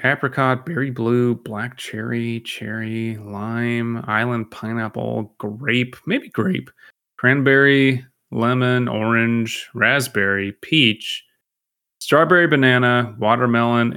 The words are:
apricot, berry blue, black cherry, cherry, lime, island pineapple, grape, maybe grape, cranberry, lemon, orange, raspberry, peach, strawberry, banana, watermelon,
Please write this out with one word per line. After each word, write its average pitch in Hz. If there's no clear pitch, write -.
apricot, 131
berry 139
blue, 123
black 117
cherry, 117
cherry, 110
lime, 117
island 113
pineapple, 113
grape, 120
maybe 214
grape, 131
cranberry, 135
lemon, 123
orange, 113
raspberry, 101
peach, -
strawberry, 165
banana, 123
watermelon, 117